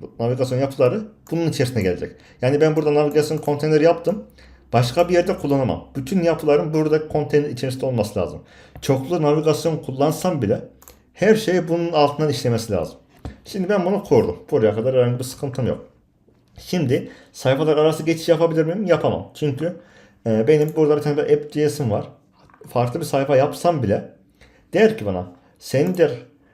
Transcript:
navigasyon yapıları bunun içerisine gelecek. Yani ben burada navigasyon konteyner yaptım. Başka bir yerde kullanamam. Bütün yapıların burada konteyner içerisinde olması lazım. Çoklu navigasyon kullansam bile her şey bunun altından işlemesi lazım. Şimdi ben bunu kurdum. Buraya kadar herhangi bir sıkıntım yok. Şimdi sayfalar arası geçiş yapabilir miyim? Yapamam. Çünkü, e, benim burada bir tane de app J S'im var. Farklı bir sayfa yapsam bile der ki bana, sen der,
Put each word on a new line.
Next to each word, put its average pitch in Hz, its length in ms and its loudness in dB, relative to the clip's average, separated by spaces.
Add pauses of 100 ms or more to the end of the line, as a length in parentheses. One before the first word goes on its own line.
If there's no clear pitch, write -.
(200)
navigasyon 123 400 -2
yapıları 139 480 0 (240)
bunun 165 180 -2
içerisine 120 320 -2
gelecek. 90 300 -4 (300)
Yani 143 200 2
ben 156 140 4
burada 151 180 0
navigasyon 151 440 2
konteyner 147 440 0
yaptım. 170 420 0 (500)
Başka 123 360 2
bir 180 40 0
yerde 175 240 2
kullanamam. 131 580 -2
Bütün 170 280 -2
yapıların 160 500 2
burada 156 340 0
konteyner 147 420 0
içerisinde 127 360 -6
olması 113 340 -2
lazım. 78 240 -4 (380)
Çoklu 139 400 -2
navigasyon 151 560 0
kullansam 151 640 -2
bile 107 200 0 (520)
her 214 220 2
şey 175 320 0
bunun 170 240 -2
altından 151 380 2
işlemesi 117 420 -2
lazım. 87 240 -4 (500)
Şimdi 190 240 -4
ben 196 160 0
bunu 202 180 -2
kurdum. - 360 0 (120)
Buraya 110 240 2
kadar 127 200 -2
herhangi 123 240 2
bir 127 40 -8
sıkıntım 127 440 -6
yok. - 180 -6 (720)
Şimdi 120 540 -2 (200)
sayfalar 147 460 0
arası 156 260 2
geçiş 160 260 -2
yapabilir 160 360 2
miyim? 185 200 -4
Yapamam. 139 480 0
Çünkü, 156 440 -4 (500)
e, 110 200 2
benim 151 280 2
burada 151 220 4
bir 147 40 -2
tane 147 160 -2
de 151 40 0
app 147 320 0
J 151 160 0
S'im 117 220 -4
var. 127 160 -4 (600)
Farklı 123 300 -2
bir 160 60 -4
sayfa 139 300 0
yapsam 139 480 2
bile - 300 -2 (600)
der 214 240 4
ki 104 80 -10
bana, 90 260 -4 (280)
sen 180 380 0
der, 151 140 4 (420)